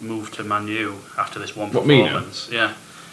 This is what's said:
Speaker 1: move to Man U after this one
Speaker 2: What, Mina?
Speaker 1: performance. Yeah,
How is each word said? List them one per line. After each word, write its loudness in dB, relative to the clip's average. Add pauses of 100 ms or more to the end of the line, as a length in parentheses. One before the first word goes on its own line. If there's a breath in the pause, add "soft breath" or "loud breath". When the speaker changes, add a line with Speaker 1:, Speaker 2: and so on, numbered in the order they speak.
Speaker 1:
move -6
to -8
Man -2
U -2 (200)
after -4
this -10
one -4
Speaker 2:
What, 2
Mina? 8
Speaker 1:
performance. -4
Yeah, 0 (420 loud breath)